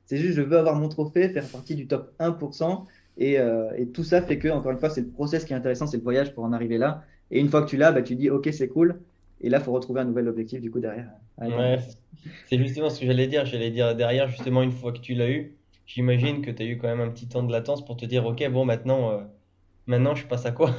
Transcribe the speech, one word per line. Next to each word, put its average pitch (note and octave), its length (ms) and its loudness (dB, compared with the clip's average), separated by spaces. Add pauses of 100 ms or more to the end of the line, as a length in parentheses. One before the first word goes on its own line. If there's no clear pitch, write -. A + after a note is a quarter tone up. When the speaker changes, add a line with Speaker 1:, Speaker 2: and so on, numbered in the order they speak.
Speaker 1:
C'est C#3 120 -4
juste, E3+ 160 0
je D3 80 2
veux D3 160 4
avoir D#3 180 4
mon D3+ 140 0
trophée, E3 400 2
faire D3+ 160 -4
partie C3 300 -10
du C#3 100 -6
top - 320 -4
un E3 140 0
pour D3 240 -6
cent, E3+ 300 -2 (320)
et, C#3 220 4
euh, A2+ 380 2
et B2 100 -2
tout E3 160 -6
ça F3 180 4
fait D#3+ 180 0
que, D#3 100 0
encore C3 240 0
une B2 40 -6
fois, D3+ 120 0
c'est D3+ 100 -6
le A#2+ 80 -4
process D3+ 380 -4
qui - 80 -6
est - 20 -2
intéressant, B2+ 320 -2
c'est C3+ 80 -4
le A2+ 80 -4
voyage C3+ 300 0
pour A2+ 100 -8
en A2+ 80 -2
arriver A#2 260 -2
là. D3 280 0 (260)
Et B2 80 2
une C#3+ 80 6
fois D3 140 4
que D3+ 80 -2
tu C3+ 80 -2
l'as, D3+ 160 6
bah, C3 80 2
tu A#2+ 140 -4
dis, C3+ 140 2
ok, C#3 220 0
c'est C#3 160 -2
cool. E3+ 320 2 (400)
Et A#2+ 80 -4
là, C3 140 4
faut B2+ 100 -4
retrouver B2+ 300 -2
un - 20 0
nouvel A#2+ 240 0
objectif, A2+ 320 -4
du A#2 100 -8
coup, A#2 120 -4
derrière. A2+ 280 -6 (300)
Ah, A#2 80 -6
Speaker 2:
Ouais, B2 320 2
c'est, - 500 -14 (200)
c'est B2+ 80 2
justement C#3 320 0
ce D3 100 -6
que C3 60 -4
j'allais B2+ 220 4
dire. C#3+ 180 2
J'allais A#2 260 -2
dire A#2 240 2
derrière, B2 320 2
justement, B2+ 360 0
une B2+ 100 0
fois B2 180 -6
que A#2+ 80 -8
tu - 140 -8
l'as A#2+ 160 0
eu, D3 260 -4 (300)
j'imagine B2 560 2
que A#2+ 100 -6
t'as A2+ 140 -6
eu A#2 120 -4
quand A#2+ 120 -2
même A#2+ 100 -2
un A#2 100 -2
petit A#2+ 200 -12
temps B2 140 -2
de A#2+ 100 -2
latence C#3 320 -2
pour A#2+ 100 -10
te A#2+ 100 -10
dire, A#2 200 0
ok, B2 260 -2
bon, C3 140 2
maintenant, A#2+ 460 0
euh, G#2 100 -2 (640)
maintenant, B2+ 260 2
je C#3 140 -8
passe B2 180 -4
à A#2 60 -2
quoi ? C#3 280 2